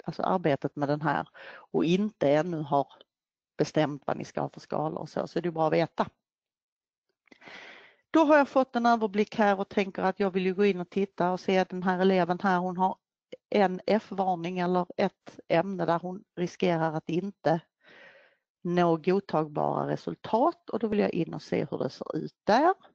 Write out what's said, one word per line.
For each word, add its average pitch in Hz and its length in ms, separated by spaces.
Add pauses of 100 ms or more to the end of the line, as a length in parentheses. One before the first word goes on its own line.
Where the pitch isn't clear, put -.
alltså - 180
arbetet 160 540
med 143 120
den 147 120
här 151 280 (260)
och - 300
inte 180 460
ännu 156 320
har 139 260 (680)
bestämt 147 500
vad - 100
ni - 80
ska - 160
ha 139 80
för - 120
skalor - 380
och 160 100
så, - 180
så - 120
är 165 40
det 175 80
bra 160 160
att 151 60
veta. - 360 (2000)
Då 320 140
har 294 120
jag 277 120
fått 262 280
en 240 100
överblick 214 500
här 202 240
och 196 80
tänker 190 340
att 185 180
jag 196 100
vill 185 160
ju 190 80
gå 202 100
in 185 160
och 175 100
titta 185 420
och 180 80
se 190 180
att 185 100
den 185 140
här 180 160
eleven 180 440
här, 185 160
hon 180 180
har 185 200 (540)
en 185 360
F-varning 185 720
eller 180 280 (100)
ett - 520
ämne 175 380
där 170 120
hon 180 260 (120)
riskerar 165 560
att 156 160
inte 170 520 (1000)
nå 175 340
godtagbara 151 920
resultat, 220 840
och 220 80
då 220 100
vill 208 100
jag 196 120
in 165 240
och 156 80
se 160 280
hur - 80
det - 120
ser - 260
ut 156 280
där. 302 300 (200)